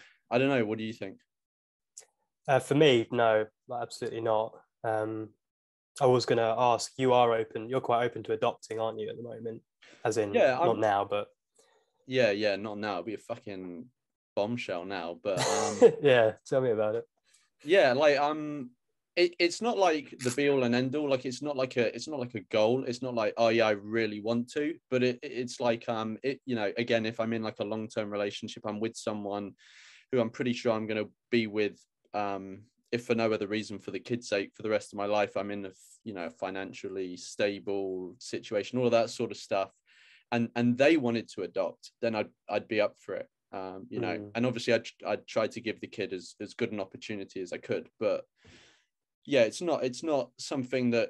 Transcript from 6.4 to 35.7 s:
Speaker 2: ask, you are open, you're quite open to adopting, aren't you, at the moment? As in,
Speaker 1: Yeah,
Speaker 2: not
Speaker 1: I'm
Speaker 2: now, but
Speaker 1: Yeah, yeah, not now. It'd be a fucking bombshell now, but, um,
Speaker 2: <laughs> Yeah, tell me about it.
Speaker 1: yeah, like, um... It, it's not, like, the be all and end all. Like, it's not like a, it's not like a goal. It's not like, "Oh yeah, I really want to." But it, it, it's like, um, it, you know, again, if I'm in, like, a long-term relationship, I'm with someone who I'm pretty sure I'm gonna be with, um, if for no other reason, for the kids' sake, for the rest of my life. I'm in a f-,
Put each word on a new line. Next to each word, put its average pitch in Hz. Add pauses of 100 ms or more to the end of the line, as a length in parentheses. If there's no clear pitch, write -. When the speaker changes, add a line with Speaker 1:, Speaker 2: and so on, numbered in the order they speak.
Speaker 2:
ask, 120
you 127
are 120
open, 113
you're 131
quite 123
open 117
to 113
adopting, 113
aren't 110
you, 107
at 113
the 117
moment? 113 (400)
As 117
in, 104
Speaker 1:
Yeah, 143
Speaker 2:
not 117
Speaker 1:
I'm -
Speaker 2:
now, 104
but 104 (800)
Speaker 1:
Yeah, 123
yeah, 104
not 104
now. 104
It'd 87
be 110
a -
fucking 95 (460)
bombshell 101
now, 87
but, 95
um, -
Speaker 2:
<laughs> -
Yeah, 120 (120)
tell 135
me 127
about 107
it. 117 (580)
Speaker 1:
yeah, 151
like, 143
um... 147 (440)
It, 175
it's 175
not, 220
like, 160
the 123
be 143
all 135
and 120
end 127
all. 151
Like, 135
it's 127
not 147
like 131
a, 113
it's 120
not 151
like 123
a 104
goal. 113
It's 120
not 127
like, 107
"Oh 113
yeah, 113
I 107
really 107
want 117
to." 151 (160)
But 127
it, 123
it, 139
it's 123
like, 117
um, 110
it, 131
you 123
know, 104
again, 117
if 110
I'm 113
in, 113
like, 107
a 110
long-term 110
relationship, 104
I'm 107
with 110
someone 101 (580)
who 127
I'm 113
pretty 123
sure 120
I'm 110
gonna 107 (260)
be 117
with, 104 (340)
um, 98 (260)
if 117
for 120
no 113
other 107
reason, 104
for -
the 95
kids' 123
sake, 101
for -
the 110
rest 104
of 104
my 101
life. 104
I'm 101
in 101
a 95
f-, -